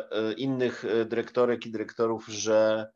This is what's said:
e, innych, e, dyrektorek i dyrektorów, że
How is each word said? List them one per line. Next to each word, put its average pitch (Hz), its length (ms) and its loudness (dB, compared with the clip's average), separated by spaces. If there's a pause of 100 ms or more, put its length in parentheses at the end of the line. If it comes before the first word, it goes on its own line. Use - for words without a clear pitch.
(120)
e, 110 200 0
innych, 127 520 -2
e, 113 200 2
dyrektorek 117 600 0
i 117 40 -10
dyrektorów, 110 580 -2
że 110 680 2